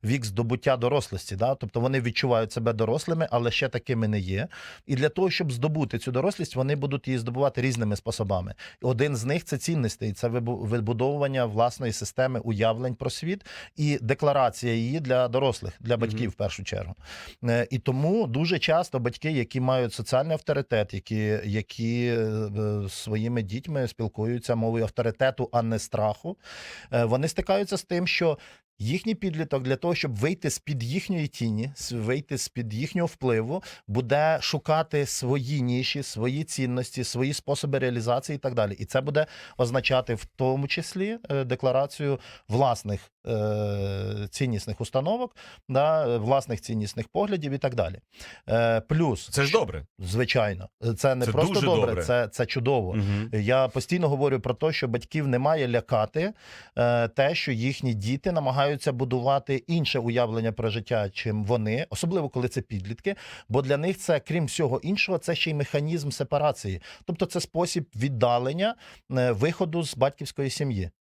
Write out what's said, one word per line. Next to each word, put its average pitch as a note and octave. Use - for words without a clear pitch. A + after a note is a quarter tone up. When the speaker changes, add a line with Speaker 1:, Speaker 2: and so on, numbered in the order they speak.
Speaker 1:
вік A#2+
здобуття A#2
дорослості, A#2+
да? A#2+
Тобто A#2
вони C3+
відчувають A#2
себе A#2
дорослими, C#3
але A#2+
ще C3+
такими A2+
не G#2
є. F#2+
І C#3
для C#3+
того, F#3
щоб D#3
здобути C#3
цю B2+
дорослість, D3+
вони C3+
будуть C#3
її C3
здобувати B2+
різними A#2
способами. G2
Один C3
з A2
них — D3+
це C#3+
цінності, B2
і G#2
це A#2+
вибу-, A#2
вибудовування B2
власної A2+
системи B2+
уявлень A2+
про B2+
світ F#3
і D3
декларація B2
її A#2+
для B2+
дорослих, B2+
для A#2
батьків A2
Speaker 2:
Мгм. A2
Speaker 1:
в -
першу G2+
чергу. F#2+
Е, A#2+
і B2+
тому D#3+
дуже D3+
часто E3
батьки, B2
які B2+
мають B2+
соціальний C#3
авторитет, C3
які, G#2+
які, G#2
е, A#2+
е, G#2+
своїми A2
дітьми B2+
спілкуються A#2
мовою A2+
авторитету, B2
а A#2+
не A2+
страху, G#2+
е, A#2+
вони B2+
стикаються G3
з -
тим, F3+
що E3
їхній F3+
підліток D#3
для C3
того, E3+
щоб C3
вийти D3+
з-під C#3
їхньої D#3
тіні, A#2
с-, -
вийти B2+
з-під A#2
їхнього C#3
впливу, B2+
буде C3+
шукати D#3
свої C3
ніші, B2+
свої C3
цінності, B2
свої C3
способи C#3+
реалізації B2
і -
так B2+
далі. G#2
І G#2
це -
буде D3
означати B2
в G#2
тому C3
числі, G3
е, C#3
декларацію C3
власних A2
е, G#2
ціннісних A2
установок, F3+
да, C#3
власних B2
ціннісних A2
поглядів F3+
і C#3
так C3
далі. F2+
Е, A2+
плюс D3+
Speaker 2:
Це C#3
ж C#3+
добре. F#2
Speaker 1:
Звичайно. G2+
Це C3+
не B2
Speaker 2:
Це A2+
Speaker 1:
просто E3
Speaker 2:
дуже F#3
Speaker 1:
добре, D#3+
Speaker 2:
добре. G#2+
Speaker 1:
це, A#2+
це A#2
чудово. A#2
Speaker 2:
Мгм. G#2
Speaker 1:
Я A#2+
постійно E3+
говорю C3+
про B2
те, D#3
що C3+
батьків C3+
не B2
має C#3+
лякати, A#2+
е, A#2+
те, C#3+
що D3
їхні B2
діти B2
намагаються C#3+
будувати C3
інше D#3+
уявлення A2+
про A2+
життя, G#2+
чим G#2+
вони, A2+
особливо E3
коли B2
це B2+
підлітки, A2+
бо B2+
для C3+
них E3+
це, D#3
крім C#3+
всього C3+
іншого, F#3
це E3
ще -
й D3+
механізм D3
сепарації. C#3
Тобто F3+
це E3+
спосіб E3+
віддалення, C3
е, B2+
виходу D#3+
з -
батьківської C3+
сім'ї. G#2+